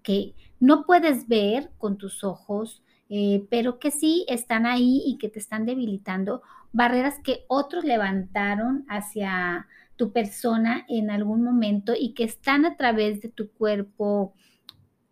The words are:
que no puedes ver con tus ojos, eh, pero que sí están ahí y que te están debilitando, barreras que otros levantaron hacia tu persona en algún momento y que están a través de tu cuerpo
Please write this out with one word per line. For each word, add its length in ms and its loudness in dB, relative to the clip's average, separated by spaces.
que 320 -2
no 280 6
puedes 400 4
ver 500 0
con 200 -4
tus 260 -14
ojos, 600 -8
eh, 420 0
pero 260 0
que 140 -2
sí 360 0
están 380 0
ahí 400 4
y 140 -2
que 100 -6
te 80 -14
están 300 -6
debilitando, 760 -4
barreras 500 2
que 240 -4
otros 360 -2
levantaron 1080 -2
hacia 800 -4
tu 140 -2
persona 800 0
en 220 0
algún 320 0
momento 540 2
y 160 -2
que 100 -2
están 420 2
a 100 0
través 460 0
de 80 -12
tu 220 -10
cuerpo 840 -2